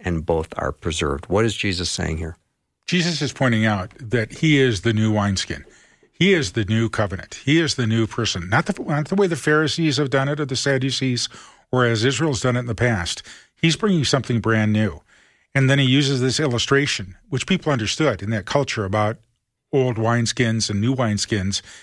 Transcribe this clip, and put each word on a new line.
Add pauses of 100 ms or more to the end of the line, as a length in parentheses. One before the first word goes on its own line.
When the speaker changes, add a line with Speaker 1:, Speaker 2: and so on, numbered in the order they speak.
Speaker 1:
and
both (100)
are
preserved."
What
is
Jesus
saying
here? (500)
Speaker 2:
Jesus
is
pointing
out
that
he
is
the
new
wineskin. (460)
He
is
the
new
covenant.
He
is
the
new
person.
Not
the,
not
the
way
the
Pharisees
have
done
it
or
the
Sadducees (440)
or
as
Israel's
done
it
in
the
past. (360)
He's
bringing
something
brand
new. (540)
And
then
he
uses
this
illustration, (140)
which
people
understood
in
that
culture
about (560)
old
wineskins
and
new
wineskins. (200)